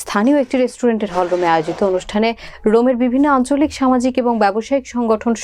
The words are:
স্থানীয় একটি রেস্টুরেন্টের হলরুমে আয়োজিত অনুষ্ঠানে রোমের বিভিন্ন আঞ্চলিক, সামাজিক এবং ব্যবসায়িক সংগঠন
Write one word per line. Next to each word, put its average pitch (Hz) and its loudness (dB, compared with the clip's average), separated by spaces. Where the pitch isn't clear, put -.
স্থানীয় 247 2
একটি - -4
রেস্টুরেন্টের 233 -2
হলরুমে 180 0
আয়োজিত 165 0
অনুষ্ঠানে 208 -2
রোমের 233 4
বিভিন্ন 262 2
আঞ্চলিক, 285 0
সামাজিক 254 0
এবং 240 0
ব্যবসায়িক 220 -2
সংগঠন 233 0